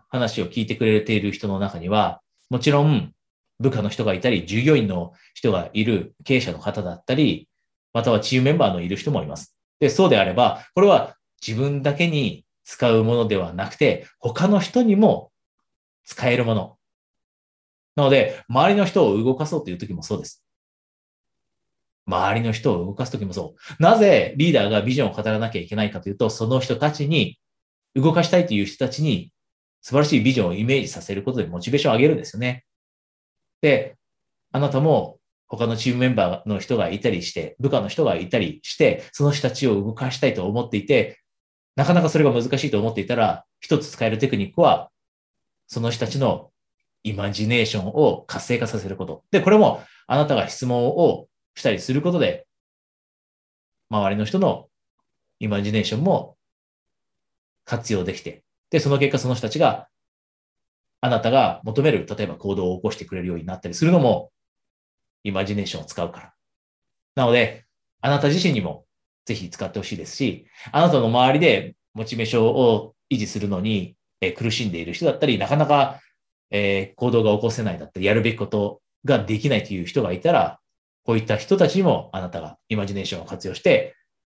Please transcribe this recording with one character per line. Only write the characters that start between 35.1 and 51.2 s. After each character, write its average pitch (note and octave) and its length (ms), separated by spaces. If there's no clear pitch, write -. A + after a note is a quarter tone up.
他 A#2 200
の A2+ 100
チ B2 140
ー - 20
ム B2 60
メ B2+ 80
ン B2 80
バ F#2 300
ー G#2 40
の G2+ 100
人 A#2+ 180
が F2+ 120
い G2 100
た A#2 100
り F2+ 120
し - 120
て、 D#2+ 260
部 C3+ 100
下 B2+ 120
の G2+ 60
人 D#3 160
が G#2+ 120
い F2 140
た - 100
り D#2+ 240
し - 120
て、 - 360
そ - 120
の C#3+ 80
人 C#3 160
た - 80
ち C3+ 120
を G#2+ 80
動 G2+ 180
か B2+ 160
し B2+ 100
た C#3+ 80
い B2 60
と F#2 140
思 A2+ 180
っ A#2 40
て A2+ 80
い G2 80
て、 B2 340
な C#3+ 100
か F3 80
な F3 80
か E3 80
そ D#3 80
れ D3+ 60
が C#3 80
難 A#2 120
し C#3+ 100
い - 40
と G#2+ 80
思 A2 100
っ - 60
て G2+ 60
い F#2 60
た A#2+ 80
ら、 A2 300
一 - 180
つ - 140
使 - 140
え A2+ 40
る A2 80
テ C3+ 100
ク - 80
ニ G2 160
ッ - 20
ク E3+ 80
は、 - 280
そ - 120
の A#2 100
人 A#2 160
た - 60
ち C#3+ 60
の B2 340
イ A2 100
マ G2+ 180
ジ G#2+ 160
ネ A#2+ 140
ー G#2+ 40
シ - 120
ョ G2 60
ン F#2 40
を - 400
活 - 180
性 B2 120
化 F#2+ 100
さ A2 120
せ G2 80
る F#2+ 80
こ F#2 100
と。 - 260
で、 G3 100
こ - 80
れ G#3+ 80
も - 240
あ C3 100
な D3 80
た C#3 100
が A2+ 140
質 - 160
問 B2 220
を - 400